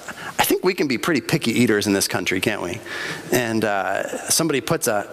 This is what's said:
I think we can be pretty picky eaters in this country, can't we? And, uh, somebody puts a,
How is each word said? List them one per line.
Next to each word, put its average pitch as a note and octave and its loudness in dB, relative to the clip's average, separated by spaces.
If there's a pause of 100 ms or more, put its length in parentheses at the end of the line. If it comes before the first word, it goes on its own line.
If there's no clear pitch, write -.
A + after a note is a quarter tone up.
(400)
I - 4
think G4 2
we F#3 2
can F3 0
be B2 0
pretty D3+ 0
picky - 0
eaters G#2+ 4
in G2+ 4
this G2 2
country, F#2+ -2
can't G2+ 0
we? F2+ -6 (520)
And, A2+ 2
uh, G2+ -2
somebody E3 2
puts D#3+ -2
a, G#2 0